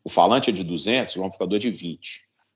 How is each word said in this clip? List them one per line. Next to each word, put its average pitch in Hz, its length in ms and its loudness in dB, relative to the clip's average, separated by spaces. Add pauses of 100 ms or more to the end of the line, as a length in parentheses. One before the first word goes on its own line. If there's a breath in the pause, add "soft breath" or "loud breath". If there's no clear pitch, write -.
o - 60 -12
falante 110 400 4
é 117 40 2
de 92 120 -4
duzentos 101 500 -2
e - 40 -6
o 92 40 -4
amplificador 95 340 -4
é 104 40 0
de 120 100 -2
vinte. - 600 -12 (260)